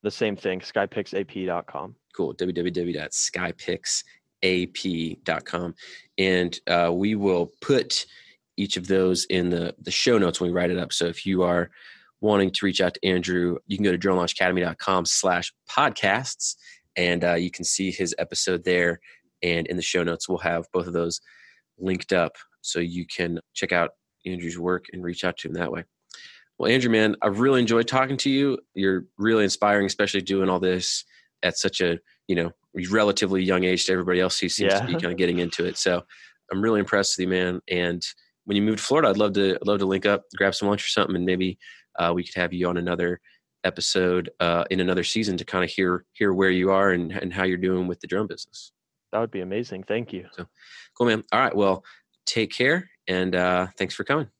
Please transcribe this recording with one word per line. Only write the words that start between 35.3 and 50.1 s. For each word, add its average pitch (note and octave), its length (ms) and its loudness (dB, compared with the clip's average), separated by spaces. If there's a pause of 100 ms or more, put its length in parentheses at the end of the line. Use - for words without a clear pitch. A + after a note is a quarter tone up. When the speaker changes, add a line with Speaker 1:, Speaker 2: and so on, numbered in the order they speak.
Speaker 2:
into F2 260 -2
it. F2+ 120 -4
So F2 280 0 (480)
I'm G2 100 -2
really A2 160 2
impressed G2 400 0
with F#2 60 0
you, F2+ 40 -2
man. F2+ 400 0
And F2 320 -2 (440)
when G2+ 100 -2
you G2+ 80 4
move A2 140 2
to - 60 -6
Florida, C#3+ 260 4
I'd G2 80 4
love G#2 160 2
to, F#2+ 240 2
I'd - 100 -6
love G2+ 140 2
to G2 60 0
link F#2+ 200 0
up, G2+ 160 2 (140)
grab G2 180 2
some G2+ 140 -2
lunch G2+ 160 0
or - 60 -4
something, F#2 260 2
and F2 100 0
maybe, F#2 320 0 (400)
uh, E2+ 160 2
we F2 80 -2
could - 180 -6
have F2+ 120 0
you F2+ 160 0
on F2 80 0
another F2 440 -2 (440)
episode, F2+ 720 0
uh, E2+ 320 2
in F#2 80 0
another F2+ 260 2
season G#2 340 -2
to E2 60 -8
kinda F2+ 220 0
hear, F2+ 460 0
hear G2+ 200 0
where F#2+ 180 4
you F#2 200 2
are F#2+ 220 4
and, F2 180 0
and F#2 220 -6
how F#2+ 100 -2
you're F#2 140 2
doing F#2 320 0
with F2+ 100 -6
the - 80 -20
drone G2+ 220 -2
business. - 420 -14 (400)
Speaker 1:
That G#2+ 80 -2
would A2+ 140 -2
be F#2+ 80 -6
amazing. F#2+ 420 -6
Thank A2 300 -4